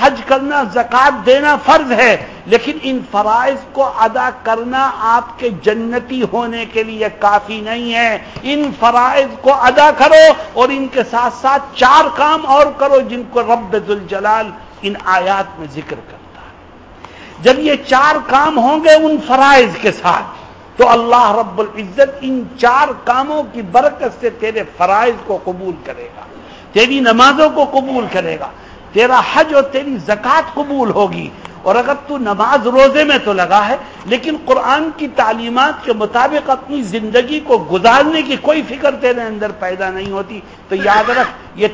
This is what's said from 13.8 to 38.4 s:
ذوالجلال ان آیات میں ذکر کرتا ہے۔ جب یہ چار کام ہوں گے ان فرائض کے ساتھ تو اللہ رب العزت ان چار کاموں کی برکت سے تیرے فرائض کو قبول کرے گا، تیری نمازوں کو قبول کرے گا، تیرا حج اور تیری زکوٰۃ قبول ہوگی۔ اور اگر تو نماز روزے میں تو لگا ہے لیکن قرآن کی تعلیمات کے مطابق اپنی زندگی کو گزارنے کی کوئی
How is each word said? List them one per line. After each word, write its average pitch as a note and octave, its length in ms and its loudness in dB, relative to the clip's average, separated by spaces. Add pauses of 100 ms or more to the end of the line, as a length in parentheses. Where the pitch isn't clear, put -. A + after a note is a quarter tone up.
ذوالجلال G3+ 640 -2 (320)
ان G3+ 100 -4 (120)
آیات F#3+ 560 -2
میں D#3 120 -12
ذکر D3 240 -12 (140)
کرتا - 300 -20
ہے۔ - 420 -20 (600)
جب C4 160 4
یہ D4+ 160 0 (120)
چار C#4 280 4 (120)
کام D4 320 2
ہوں D4 260 2
گے D#4 100 6
ان D#4 220 4 (100)
فرائض C4 560 4
کے G3+ 100 0
ساتھ E3+ 320 -2 (520)
تو A#3+ 120 6
اللہ A#3 440 4
رب G#3 280 -2
العزت G#3+ 600 0
ان C4 220 -4 (160)
چار B3+ 300 2 (160)
کاموں C#4+ 380 -2 (100)
کی A#3 100 -10
برکت B3 580 0
سے A#3+ 100 -2
تیرے A3 320 -6 (140)
فرائض G#3 380 2 (120)
کو G3 180 -4
قبول F3+ 300 -8 (100)
کرے B2 320 -14
گا، - 60 -18 (500)
تیری B3+ 280 2
نمازوں C4 500 4
کو C#4+ 140 0
قبول C4 480 -2
کرے E3 280 -4
گا، C#3 80 -10 (440)
تیرا B3 280 2 (140)
حج D#4 200 2
اور C#4 80 4
تیری C4+ 340 -6
زکوٰۃ G#3+ 580 -2
قبول C#4 360 -4
ہوگی۔ E3+ 380 -2 (340)
اور F#3+ 120 2
اگر B3 180 0 (140)
تو C#4+ 120 -6
نماز A3 480 0
روزے C4+ 380 4
میں C#4+ 200 2
تو G#3 80 -2
لگا F#3+ 360 2
ہے C4 80 -2 (280)
لیکن B3+ 400 -4
قرآن C4 520 0
کی D4 200 -8
تعلیمات A#3 680 -2
کے B3 80 0
مطابق B3+ 580 -2
اپنی C4 320 -4
زندگی A#3 580 -2
کو A3 320 -2
گزارنے C4+ 500 2
کی C4 140 -4
کوئی D4+ 320 0